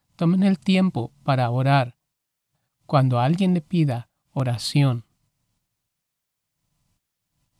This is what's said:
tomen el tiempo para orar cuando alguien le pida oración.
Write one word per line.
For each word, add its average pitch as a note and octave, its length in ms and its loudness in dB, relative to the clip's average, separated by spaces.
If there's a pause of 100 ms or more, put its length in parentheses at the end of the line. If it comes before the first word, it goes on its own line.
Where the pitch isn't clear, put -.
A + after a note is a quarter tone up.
(160)
tomen F3+ 280 0
el G3 160 0
tiempo F#3 520 0 (120)
para C3 260 0
orar C3 480 0 (880)
cuando C3 340 0
alguien F3 340 0
le F3 60 -2
pida D3 480 -4 (240)
oración. B2+ 720 -2 (2500)